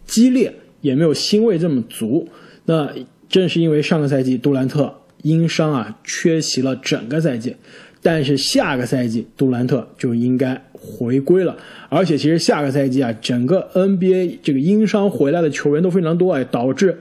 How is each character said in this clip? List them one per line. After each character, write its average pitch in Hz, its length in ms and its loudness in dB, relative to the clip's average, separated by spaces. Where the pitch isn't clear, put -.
激 240 240 4
烈， 247 240 0
也 135 120 0
没 147 80 2
有 160 100 4
腥 208 300 0
味 214 160 2
这 175 100 0
么 131 200 0
足。 117 400 -4
那 156 240 0
正 185 200 2
是 165 120 0
因 165 100 2
为 151 120 2
上 160 180 0
个 147 60 0
赛 135 160 0
季 127 160 0
杜 143 140 0
兰 131 160 0
特 135 260 -2
因 160 260 2
伤 156 240 0
啊， 110 320 -6
缺 165 340 0
席 - 220 -4
了 127 160 -2
整 123 320 -6
个 143 100 -2
赛 151 200 -2
季， 117 180 -8
但 160 200 0
是 139 140 0
下 170 400 0
个 123 80 -2
赛 123 240 -2
季 113 260 -4
杜 131 160 0
兰 123 160 -2
特 127 300 -2
就 120 180 -4
应 123 220 0
该 131 260 -2
回 123 440 -4
归 175 260 2
了。 - 120 -4
而 170 160 2
且 160 140 0
其 143 100 0
实 170 100 4
下 170 220 2
个 143 100 -2
赛 139 160 0
季 135 160 0
啊， 120 80 -2
整 123 240 -2
个 180 260 0
N 190 260 2
B 185 160 2
A 180 280 -2
这 156 100 0
个 135 80 0
因 208 260 2
伤 202 240 0
回 147 220 0
来 175 80 0
的 165 80 2
球 143 240 -2
员 151 100 0
都 185 80 2
非 185 120 2
常 165 160 0
多 185 160 2
啊， 131 160 -2
导 127 240 -2
致 175 260 2